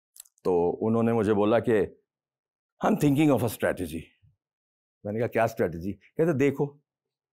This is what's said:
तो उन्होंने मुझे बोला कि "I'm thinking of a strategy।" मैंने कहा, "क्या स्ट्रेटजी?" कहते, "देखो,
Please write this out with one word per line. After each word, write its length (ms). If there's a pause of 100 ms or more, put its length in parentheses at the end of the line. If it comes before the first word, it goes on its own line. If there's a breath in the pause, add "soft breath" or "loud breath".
(440)
तो 260
उन्होंने 440
मुझे 200
बोला 260
कि 420 (840)
"I'm 120
thinking 400
of 60
a 140
strategy।" 440 (1040)
मैंने 140
कहा, 80
"क्या 200
स्ट्रेटजी?" 460
कहते, 400
"देखो, 480 (520)